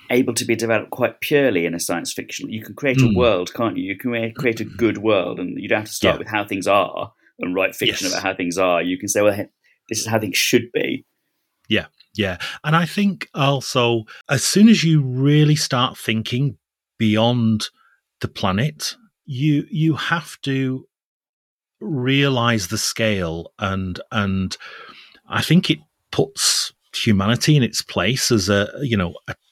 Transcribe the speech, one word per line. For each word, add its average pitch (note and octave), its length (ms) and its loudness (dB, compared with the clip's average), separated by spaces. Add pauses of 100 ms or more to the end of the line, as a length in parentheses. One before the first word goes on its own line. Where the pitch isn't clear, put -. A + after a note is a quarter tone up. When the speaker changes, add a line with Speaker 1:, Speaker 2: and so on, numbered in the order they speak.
(100)
Speaker 1:
able B2 240 2
to A#2 100 -4
be A2+ 120 0
developed A2+ 340 0
quite - 300 -2
purely B2+ 440 2
in E2+ 120 -2
a E2+ 40 -6
science F2 320 -6
fiction. - 380 -10
You A2 140 -10
can G#2 100 -16
create C3+ 260 2
a B2+ 40 8
Speaker 2:
Mm. A2 100 4
Speaker 1:
world, G#2+ 400 2
can't G#2 220 -2
you? F2+ 80 -4
You F#2+ 120 -6
can B2 140 -6
cre-, A2+ 240 -4
create A2+ 260 -2
a G#2+ 40 -6
good G#2+ 340 -2
world, G#2 400 0
and F#2 220 -6
you G2+ 80 -8
don't G#2+ 140 0
have G#2+ 40 -12
to - 80 -14
start - 220 2
Speaker 2:
Yeah. - 20 -8
Speaker 1:
with - 80 -10
how G#2+ 180 -4
things G2 220 -6
are - 460 0 (260)
and F2+ 160 -4
write F#2+ 220 0
fiction F#2+ 300 -2
Speaker 2:
Yes. F2+ 80 -4
Speaker 1:
about F2+ 100 -4
how F#2+ 100 -2
things F2 240 -4
are. F2+ 240 2
You F2+ 160 -2
can G#2 80 -10
say, G#2 160 0
"Well, G#2 100 4
hey, G#2 140 -4 (420)
this A2 120 -6
is - 60 -6
how A2 120 2
things G#2 180 -4
should - 360 0
be." - 340 -4 (640)
Speaker 2:
Yeah, G#2 180 0 (300)
yeah. F#2+ 220 -2 (260)
And D3+ 100 0
I E3+ 100 2
think G3+ 480 -2
also, B2 720 0 (260)
as C3+ 140 0
soon G#3 260 6
as F3+ 140 6
you D#3+ 180 4
really C#3+ 540 4
start B2+ 420 -2
thinking A2+ 640 -2 (400)
beyond A2+ 680 2 (540)
the - 60 -4
planet, A2 680 -4 (280)
you, C#3+ 460 0
you D#3+ 240 0
have - 480 -6
to C3+ 460 -4 (920)
realize B2+ 880 0
the G#2+ 100 -4
scale, F2+ 800 -2
and, F#2+ 420 -4 (100)
and F#2+ 460 -2 (720)
I - 140 -4
think - 280 4
it - 80 0 (320)
puts - 600 -2 (220)
humanity A2 640 2
in C3+ 60 4
its - 200 -2
place G#2 500 0
as G2 160 2
a, G2+ 220 2 (100)
you A#2+ 160 0
know, F2 180 0 (140)
a - 60 -8 (180)